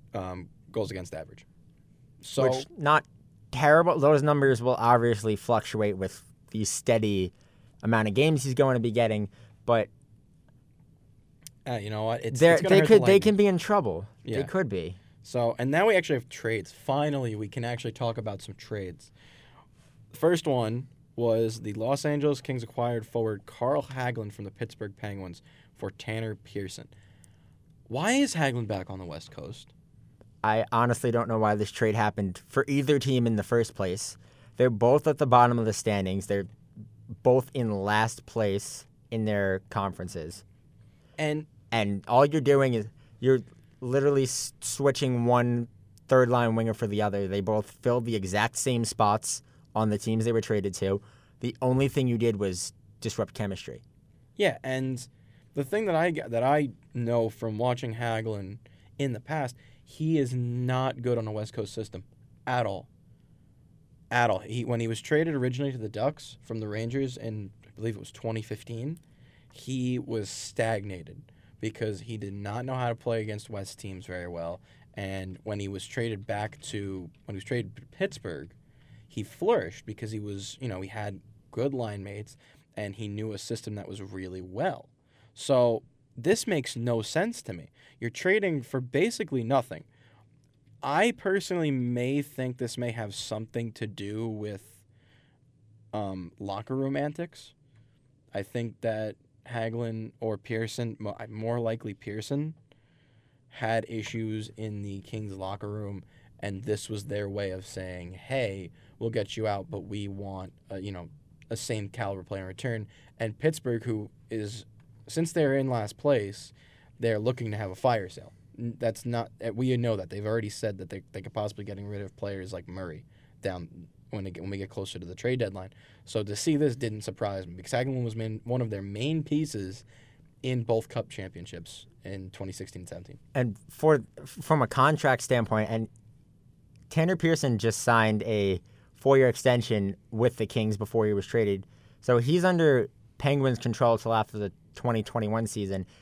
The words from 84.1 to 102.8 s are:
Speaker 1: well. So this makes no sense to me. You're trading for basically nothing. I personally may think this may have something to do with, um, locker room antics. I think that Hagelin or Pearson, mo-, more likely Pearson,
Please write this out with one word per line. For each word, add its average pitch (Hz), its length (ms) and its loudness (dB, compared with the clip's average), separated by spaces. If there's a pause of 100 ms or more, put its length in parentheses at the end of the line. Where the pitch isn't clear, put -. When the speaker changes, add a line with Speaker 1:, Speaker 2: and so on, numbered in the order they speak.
Speaker 1:
well. 110 480 -6 (440)
So 123 480 4 (340)
this 165 300 0
makes 160 300 -2
no 117 260 0
sense 196 420 -2
to 107 100 -8
me. 85 180 -14 (280)
You're 117 120 -4
trading 185 500 2
for 127 200 -4
basically 139 600 0
nothing. 123 420 0 (1000)
I 175 340 4
personally 185 540 0
may 123 500 0
think 127 360 -6
this 120 200 -4
may 120 140 -4
have 107 240 -8
something 113 560 -6
to 113 160 -8
do 104 400 -6
with, 104 560 -10 (1080)
um, 95 440 -6
locker 104 380 -6
room 135 220 -2
antics. 151 580 -8 (800)
I 101 100 -4
think 117 380 -6
that 110 340 -2 (320)
Hagelin 113 720 -4
or 110 200 -2
Pearson, 113 600 -4
mo-, 107 160 -8 (140)
more 113 300 -4
likely 113 340 -4
Pearson, 143 640 -6 (920)